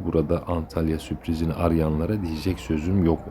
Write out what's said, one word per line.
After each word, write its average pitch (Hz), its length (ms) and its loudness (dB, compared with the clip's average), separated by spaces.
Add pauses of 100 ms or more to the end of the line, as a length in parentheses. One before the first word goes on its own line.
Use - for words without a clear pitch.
Burada 82 420 2
Antalya 80 520 -2
sürprizini 80 540 -4
arayanlara 82 680 2
diyecek 82 380 -2
sözüm 82 460 2
yok. 80 140 4 (100)